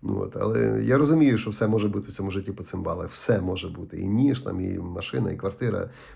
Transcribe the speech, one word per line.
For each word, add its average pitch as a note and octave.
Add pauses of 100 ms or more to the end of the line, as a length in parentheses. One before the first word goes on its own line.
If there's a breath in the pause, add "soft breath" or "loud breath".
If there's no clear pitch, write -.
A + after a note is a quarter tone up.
Ну, G2+
от. -
Але A2
я B2
розумію, D3
що G#2
все G#2+
може G#2+
бути G2+
в G#2
цьому G2
житті F#2+
по F#2+
цимбалах. E2+
Все -
може F#2
бути. E2+
І F#2+
ніж, B2+
там, F#2
і F#2
машина, F2
і -
квартира. G2 (260 loud breath)